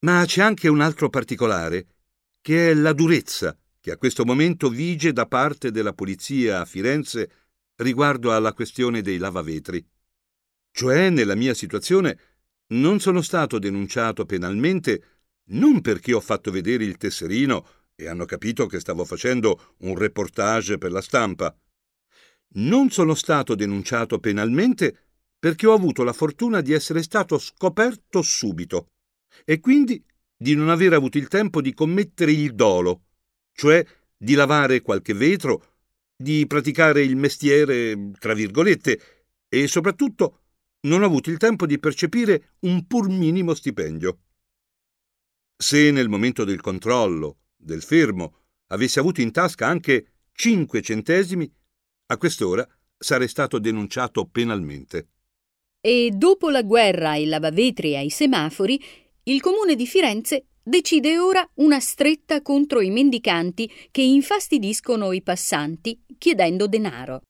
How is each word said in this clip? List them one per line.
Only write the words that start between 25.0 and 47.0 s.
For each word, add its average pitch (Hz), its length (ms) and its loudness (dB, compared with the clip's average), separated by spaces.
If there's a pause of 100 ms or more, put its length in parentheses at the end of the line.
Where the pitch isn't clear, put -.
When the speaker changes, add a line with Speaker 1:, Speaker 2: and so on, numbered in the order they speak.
Speaker 1:
perché 165 300 0
ho 220 60 8
avuto 175 300 2
la 120 100 0
fortuna 190 480 -2
di 131 100 -2
essere 156 320 0
stato 175 340 -2
scoperto 196 840 -2
subito 87 680 -4 (540)
e 160 140 0
quindi 254 440 2 (320)
di 139 200 0
non 151 140 2
aver 170 240 4
avuto 143 240 2
il 139 100 -4
tempo 190 340 -2
di 131 120 -4
commettere 170 580 0
il 147 220 0
dolo, 90 500 2 (500)
cioè 156 320 4 (300)
di 110 200 0
lavare 139 460 4
qualche 104 320 -2
vetro, 127 640 0 (380)
di 147 320 0
praticare 147 560 2
il 131 120 0
mestiere, 135 1040 0
tra 110 140 -4
virgolette, 120 920 0 (220)
e 135 200 0
soprattutto 185 720 -2 (400)
non 170 220 2
ho - 20 4
avuto 156 240 0
il 165 80 -4
tempo 214 280 0
di 143 140 -2
percepire 175 800 -2
un 180 280 -2
pur 220 220 0
minimo 175 440 0
stipendio. 90 640 -6 (1400)
Se 147 340 4
nel 135 160 2
momento 110 380 0
del 98 160 -4
controllo, 92 800 -2 (160)